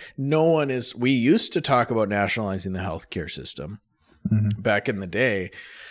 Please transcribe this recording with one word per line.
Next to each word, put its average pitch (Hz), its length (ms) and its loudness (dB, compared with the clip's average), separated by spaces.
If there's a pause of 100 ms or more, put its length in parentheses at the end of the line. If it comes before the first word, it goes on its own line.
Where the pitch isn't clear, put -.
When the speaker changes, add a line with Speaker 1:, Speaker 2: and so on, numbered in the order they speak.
(180)
Speaker 1:
no 147 280 2
one 156 260 2
is, 127 240 -4
we 123 160 2
used 127 400 4
to - 80 0
talk 123 320 2
about 110 160 2
nationalizing 98 640 0
the 92 80 -4
healthcare 82 500 -6
system 76 520 -10 (500)
Speaker 2:
Mm-hmm. 107 300 2
Speaker 1:
back 104 260 0
in 107 140 -4
the 95 60 -8
day, 101 440 -2 (400)